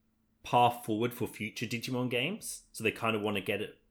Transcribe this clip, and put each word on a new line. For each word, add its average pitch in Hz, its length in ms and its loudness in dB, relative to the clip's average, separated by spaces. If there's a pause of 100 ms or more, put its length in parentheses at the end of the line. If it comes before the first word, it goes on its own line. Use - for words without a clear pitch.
(440)
path - 420 4
forward 113 280 0
for 110 140 -2
future - 380 -6
Digimon 123 440 -2
games. 135 600 -4
So - 120 -6
they 107 80 4
kinda 113 280 0
wanna 101 220 0
get 101 200 -2
it - 160 -8 (140)